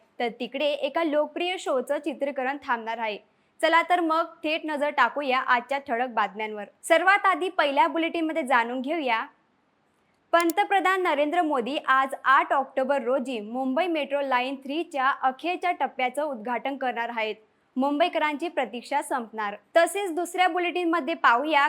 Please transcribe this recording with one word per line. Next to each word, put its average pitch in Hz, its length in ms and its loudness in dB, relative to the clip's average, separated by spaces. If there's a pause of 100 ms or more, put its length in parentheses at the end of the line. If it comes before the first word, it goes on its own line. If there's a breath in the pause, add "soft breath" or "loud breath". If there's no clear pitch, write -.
(180)
तर 240 100 0 (120)
तिकडे 269 260 -4
एका 294 380 -2
लोकप्रिय 302 540 -2
शोचं 285 400 -2
चित्रीकरण 269 680 -4
थांबणार 226 340 -4
आहे. 220 200 -6 (420)
चला 330 220 4
तर 359 180 2
मग 330 340 0 (100)
थेट 320 220 -2
नजर 294 240 -2
टाकूया 262 480 0
आजच्या 254 400 0
ठळक 247 300 -4
बातम्यांवर. 214 560 -4 (180)
सर्वात 381 440 4
आधी 359 220 2
पहिल्या 311 400 2
बुलेटिनमध्ये 320 540 -2
जाणून 247 380 2
घेऊया, 262 440 -2 (1080)
पंतप्रधान 370 680 4
नरेंद्र 302 400 2
मोदी 277 360 0
आज 269 360 2 (100)
आठ 311 280 4
ऑक्टोबर 269 500 0
रोजी 247 380 -2
मुंबई 262 460 -2
मेट्रो 285 340 -2
लाईन 262 360 0
थ्रीच्या 277 540 -2 (120)
अखेरच्या 339 500 -2
टप्प्याचं 262 500 -4
उद्घाटन 247 540 -6
करणार 233 320 -4
आहेत. 220 260 -4 (420)
मुंबईकरांची 294 720 0
प्रतीक्षा 269 540 -4
संपणार. 220 520 -6 (220)
तसेच 339 380 2
दुसऱ्या 359 340 0
बुलेटिनमध्ये 339 680 0
पाहूया 285 520 4